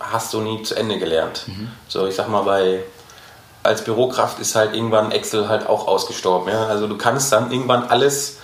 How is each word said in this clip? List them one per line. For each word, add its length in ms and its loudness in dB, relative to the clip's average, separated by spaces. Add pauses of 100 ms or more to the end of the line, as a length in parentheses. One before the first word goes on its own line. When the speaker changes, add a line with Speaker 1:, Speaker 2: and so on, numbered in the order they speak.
Speaker 1:
hast 340 -4
du 60 -2
nie 240 -4
zu 100 -4
Ende 240 -2
gelernt. 480 -2
Speaker 2:
Mhm. 240 -10 (180)
Speaker 1:
So, 180 -2
ich 80 -2
sag 140 -2
mal, 140 2
bei, 400 2 (800)
als 220 2
Bürokraft 540 0
ist 160 -2
halt 200 2
irgendwann 380 2
Excel 360 -2
halt 180 0
auch 220 0
ausgestorben, 640 0
ja? 140 0
Also 200 0
du 120 -4
kannst 340 0
dann 180 4
irgendwann 340 2
alles, 600 2